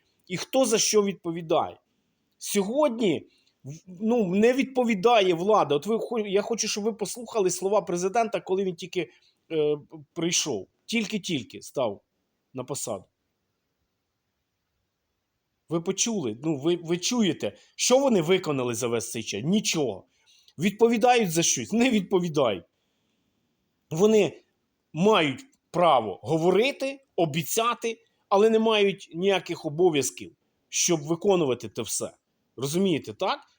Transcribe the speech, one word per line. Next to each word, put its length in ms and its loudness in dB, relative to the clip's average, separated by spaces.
і 100 -6
хто 280 0
за 120 0
що 260 2
відповідає. 760 -2
Сьогодні 880 0
в-, 240 -16
ну, 480 0
не 180 4
відповідає 800 2
влада. 420 2
От 100 -2
ви 140 0
хо-, 200 -6
я 220 0
хочу, 260 -4
щоб 160 -6
ви 100 -2
послухали 560 -2
слова 320 0
президента, 580 -2
коли 240 -2
він 120 -4
тільки, 340 -6
е, 260 0
прийшов. 540 -2
Тільки-тільки 760 -6
став 400 -4
на 100 -8
посаду. 400 -8
Ви 120 -2
почули? 640 -4
Ну, 140 -2
ви, 180 0
ви 220 -4
чуєте, 600 -2
що 240 2
вони 220 2
виконали 540 0
за 120 -4
весь 240 -2
цей 120 -6
час? 220 -8
Нічого. 600 -2
Відповідають 720 2
за 120 2
щось? 280 -2
Не 180 4
відповідають. 760 0
Вони 500 4
мають 520 2
право 520 2
говорити, 760 0
обіцяти, 840 -2
але 200 6
не 100 4
мають 540 0
ніяких 520 -2
обов'язків, 720 0
щоб 320 0
виконувати 680 0
те 120 -10
все. 300 -6
Розумієте, 560 -2
так? 260 -4